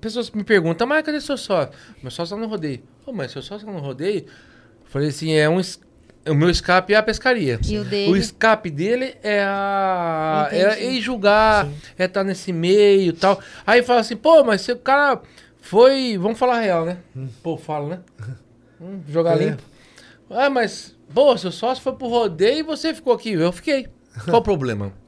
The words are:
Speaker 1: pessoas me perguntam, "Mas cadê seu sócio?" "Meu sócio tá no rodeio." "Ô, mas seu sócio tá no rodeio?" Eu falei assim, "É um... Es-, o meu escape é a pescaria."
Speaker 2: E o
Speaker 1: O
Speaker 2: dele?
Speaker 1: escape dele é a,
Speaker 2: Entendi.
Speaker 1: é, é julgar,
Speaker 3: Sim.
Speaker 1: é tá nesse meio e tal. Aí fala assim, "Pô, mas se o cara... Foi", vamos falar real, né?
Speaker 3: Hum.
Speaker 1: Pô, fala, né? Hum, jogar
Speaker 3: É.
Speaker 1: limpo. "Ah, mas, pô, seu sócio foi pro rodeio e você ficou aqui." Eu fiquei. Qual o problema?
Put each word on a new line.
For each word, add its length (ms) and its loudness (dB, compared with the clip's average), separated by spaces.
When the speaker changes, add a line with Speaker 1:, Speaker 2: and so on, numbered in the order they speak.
Speaker 1:
pessoas 280 -8
me 140 -6
perguntam, 420 2
"Mas 200 0
cadê 160 -4
seu 160 -4
sócio?" 320 -2
"Meu 100 -12
sócio 240 -8
tá 60 -8
no 80 -8
rodeio." 320 -8
"Ô, 80 -14
mas 180 -8
seu 100 -14
sócio 240 -14
tá 60 -14
no 80 -10
rodeio?" 460 -6
Eu 640 -20
falei 180 -2
assim, 240 -4
"É 160 4
um... 140 2
Es-, 180 -8
o 60 0
meu 160 4
escape 440 2
é 40 6
a 40 4
pescaria." 640 0
Speaker 2:
E 120 -2
o 40 -4
Speaker 1:
O 40 -8
Speaker 2:
dele? 340 0
Speaker 1:
escape 500 0
dele 540 -4
é 180 0
a, 1080 -2
Speaker 2:
Entendi. 320 2
Speaker 1:
é, 140 -4
é 40 -2
julgar, 680 2
Speaker 3:
Sim. 60 -10
Speaker 1:
é 120 -2
tá 160 -2
nesse 260 -6
meio 600 4
e 20 -2
tal. 260 0
Aí 160 6
fala 200 2
assim, 160 -6
"Pô, 260 6
mas 160 2
se 140 -4
o 40 -2
cara... 440 2
Foi", 560 4
vamos 200 -2
falar 220 2
real, 260 0
né? 120 -6
Speaker 3:
Hum. 120 -10
Speaker 1:
Pô, 160 -6
fala, 300 -8
né? 120 -10
Hum, 260 -14
jogar 320 0
Speaker 3:
É. 60 0
Speaker 1:
limpo. 180 -4
"Ah, 200 0
mas, 460 -4
pô, 240 4
seu 140 -6
sócio 320 -6
foi 100 -4
pro 140 -10
rodeio 520 0
e 40 -4
você 300 -6
ficou 200 -2
aqui." 180 -4
Eu 200 0
fiquei. 360 -4
Qual 120 2
o 60 2
problema? 480 -4